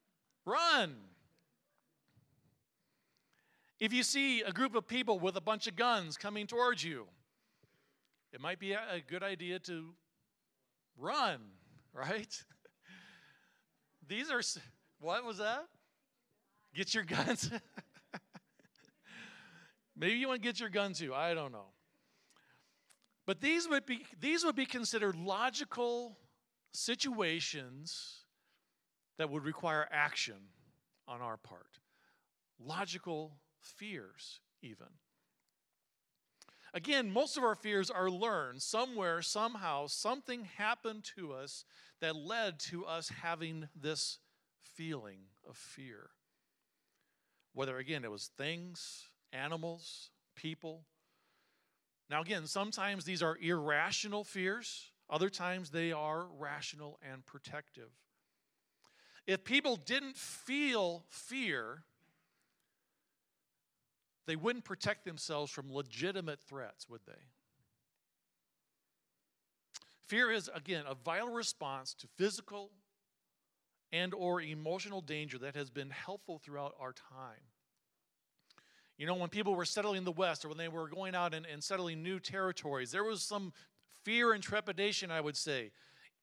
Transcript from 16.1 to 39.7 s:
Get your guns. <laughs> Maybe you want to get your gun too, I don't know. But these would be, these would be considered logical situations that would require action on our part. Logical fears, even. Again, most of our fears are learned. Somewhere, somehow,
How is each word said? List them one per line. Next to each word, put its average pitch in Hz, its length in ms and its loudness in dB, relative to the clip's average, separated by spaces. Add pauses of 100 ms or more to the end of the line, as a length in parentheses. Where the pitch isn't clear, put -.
Get 190 200 0
your 214 100 4
guns. 240 520 2
<laughs> - 40 -4 (2250)
Maybe 175 180 4
you 262 140 2
want 247 140 2
to 240 60 2
get 196 100 0
your 226 100 0
gun 202 260 2
too, 143 200 -2
I 165 200 4
don't 143 180 -2
know. 101 140 -10 (1600)
But 196 140 0
these 330 280 4
would 277 180 4
be, 254 180 -4 (160)
these 320 240 4
would 269 120 4
be 262 100 4
considered 214 500 2
logical 240 1000 0 (560)
situations 160 1500 0 (960)
that 156 120 2
would 143 140 -2
require 156 480 2
action 123 560 2 (580)
on 120 140 -8
our 113 160 -4
part. - 420 -18 (800)
Logical 156 800 -4 (240)
fears, - 800 -12 (220)
even. 107 260 -14 (1900)
Again, 233 360 4
most 262 260 4
of 262 80 4
our 220 100 8
fears 202 360 2
are 185 200 4
learned. 180 520 0
Somewhere, 214 600 2
somehow, 196 640 0